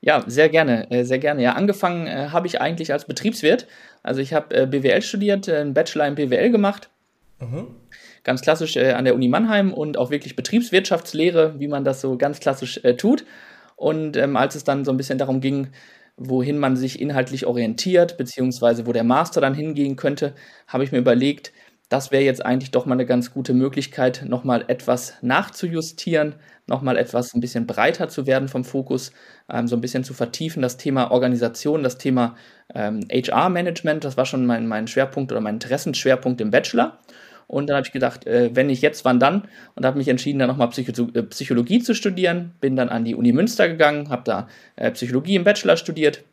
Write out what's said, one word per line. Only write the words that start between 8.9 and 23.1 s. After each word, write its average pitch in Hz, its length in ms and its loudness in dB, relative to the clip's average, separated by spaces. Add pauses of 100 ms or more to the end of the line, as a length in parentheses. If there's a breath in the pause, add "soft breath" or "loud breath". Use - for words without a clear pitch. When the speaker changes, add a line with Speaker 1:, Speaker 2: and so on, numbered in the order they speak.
Speaker 1:
an 123 120 0
der 127 100 4
Uni 123 140 2
Mannheim 202 460 2
und 151 240 -4
auch 127 120 -2
wirklich 143 240 -6
Betriebswirtschaftslehre, 170 1200 0
wie 143 100 -4
man 139 160 -2
das 135 160 0
so 131 160 -2
ganz 139 240 -2
klassisch, - 440 -4
äh, 165 120 4
tut. 247 300 2 (540 loud breath)
Und, 156 360 -2
ähm, 139 200 2
als 139 200 2
es 143 80 -12
dann 139 200 0
so 135 60 -2
ein 131 60 2
bisschen 131 220 -4
darum 131 220 0
ging, 135 280 -2 (480 loud breath)
wohin 131 420 -2
man 135 160 2
sich 131 260 -4
inhaltlich 135 460 -2
orientiert, 123 720 2
beziehungsweise 123 720 0
wo 120 40 -2
der 113 120 0
Master 147 360 2
dann 135 140 2
hingehen 143 400 -2
könnte, 139 380 -2 (340 loud breath)
habe 131 160 -2
ich 139 80 -2
mir 135 80 0
überlegt, 127 540 2 (360 soft breath)
das 135 220 -2
wäre 135 140 4
jetzt 131 200 0
eigentlich 127 280 -2
doch 123 140 0
mal 127 100 0
eine 127 100 0
ganz 123 260 0